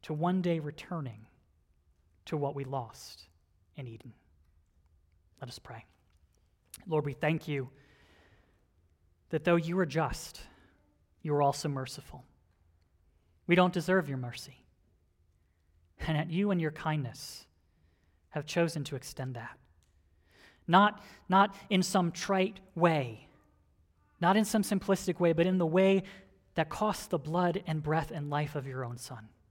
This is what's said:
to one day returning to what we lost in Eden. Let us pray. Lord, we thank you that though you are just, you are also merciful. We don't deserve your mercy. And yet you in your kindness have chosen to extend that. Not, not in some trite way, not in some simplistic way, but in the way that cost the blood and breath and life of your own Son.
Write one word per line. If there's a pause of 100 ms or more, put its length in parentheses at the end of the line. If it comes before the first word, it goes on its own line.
to
one
day
returning (960)
to
what
we
lost (480)
in
Eden. (1300)
Let
us
pray. (1040)
Lord,
we
thank
you (1600)
that
though
you
are
just, (800)
you
are
also
merciful. (1200)
We
don't
deserve
your
mercy. (1400)
And
yet
you
in
your
kindness (840)
have
chosen
to
extend
that. (1040)
Not, (240)
not (160)
in
some
trite (120)
way, (960)
not
in
some
simplistic
way,
but
in
the
way (520)
that
cost
the
blood
and
breath
and
life
of
your
own
Son. (220)